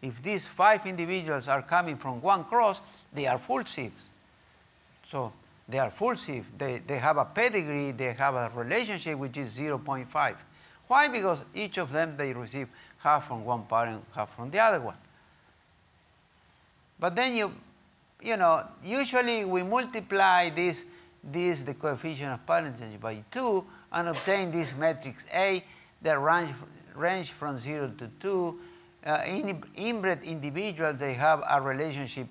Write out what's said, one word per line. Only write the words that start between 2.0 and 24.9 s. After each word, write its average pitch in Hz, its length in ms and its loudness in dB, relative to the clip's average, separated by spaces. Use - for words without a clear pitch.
one 180 220 2
cross, 226 360 2
they 143 140 -2
are 127 120 2
full 247 260 -2
sieves. - 440 -10
So 120 220 -6
they 123 100 -2
are 131 120 2
full 226 260 0
sieve. 135 300 -8
They, 131 300 -4
they 139 120 -2
have 143 180 4
a 139 80 4
pedigree, 151 680 0
they 123 220 -2
have 123 200 2
a 120 200 -2
relationship 165 640 -2
which 135 180 -8
is 139 140 -6
zero 139 280 -2
point 131 320 -8
five. 139 260 0
Why? 285 200 6
Because 190 320 0
each 196 240 -6
of 143 140 -2
them, 156 240 0
they 139 160 -4
receive 123 360 -8
half 147 300 2
from 113 160 -8
one 120 200 -2
parent, 113 380 0
half 104 200 -6
from 131 160 -10
the 180 80 -2
other 214 220 6
one. 110 160 -8
But 170 160 0
then 247 200 2
you, 208 180 0
you 226 160 -2
know, 165 280 6
usually 240 600 2
we 185 180 2
multiply 190 880 4
this, 170 340 0
this, 156 400 -2
the 135 120 -6
coefficient 147 580 -4
of 127 140 -10
parentage 123 540 -2
by 110 300 -8
two 220 340 0
and 170 160 0
obtain 185 420 0
this 156 260 -2
matrix 143 560 -2